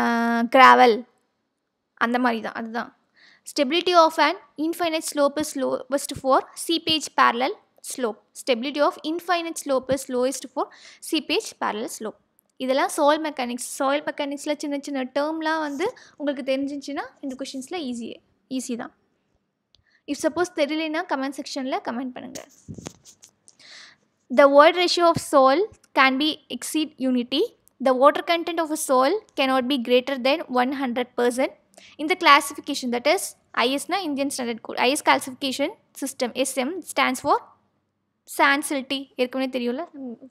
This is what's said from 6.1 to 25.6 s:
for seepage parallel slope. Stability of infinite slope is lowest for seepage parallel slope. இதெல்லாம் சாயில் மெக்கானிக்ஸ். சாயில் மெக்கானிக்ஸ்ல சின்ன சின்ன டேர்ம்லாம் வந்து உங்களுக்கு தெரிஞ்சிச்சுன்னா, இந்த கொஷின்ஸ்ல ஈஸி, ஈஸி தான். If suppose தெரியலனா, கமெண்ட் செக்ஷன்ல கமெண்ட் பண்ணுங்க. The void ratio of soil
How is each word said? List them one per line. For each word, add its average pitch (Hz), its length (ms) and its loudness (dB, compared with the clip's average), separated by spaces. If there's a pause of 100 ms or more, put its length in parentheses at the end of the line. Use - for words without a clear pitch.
for 269 160 4 (280)
seepage 320 420 -2 (120)
parallel 247 340 2 (360)
slope. 233 300 -6 (220)
Stability 269 440 -2
of 349 100 0 (140)
infinite 339 540 -4
slope 262 320 -2
is 277 80 -4 (100)
lowest 254 400 -2
for 302 120 -2 (440)
seepage 320 400 -2 (140)
parallel 226 340 -4
slope. 214 200 -12 (460)
இதெல்லாம் 277 340 0
சாயில் 311 280 4
மெக்கானிக்ஸ். 254 420 -6 (120)
சாயில் 285 280 0
மெக்கானிக்ஸ்ல 294 460 -4 (100)
சின்ன 285 240 -4
சின்ன 269 160 -4 (140)
டேர்ம்லாம் 320 480 -2
வந்து 285 200 -4 (340)
உங்களுக்கு 277 320 -4
தெரிஞ்சிச்சுன்னா, 277 540 -4 (180)
இந்த 262 180 -8
கொஷின்ஸ்ல 269 380 -10 (100)
ஈஸி, 233 180 -8 (500)
ஈஸி 247 240 -6
தான். - 120 -14 (1200)
If - 100 -10
suppose 339 280 -2 (100)
தெரியலனா, 311 500 -2
கமெண்ட் 277 280 -4
செக்ஷன்ல 277 400 -6 (100)
கமெண்ட் 254 260 -8
பண்ணுங்க. - 260 -14 (2000)
The 277 160 4
void 302 280 8
ratio 349 280 2
of - 80 0 (140)
soil 269 280 4 (380)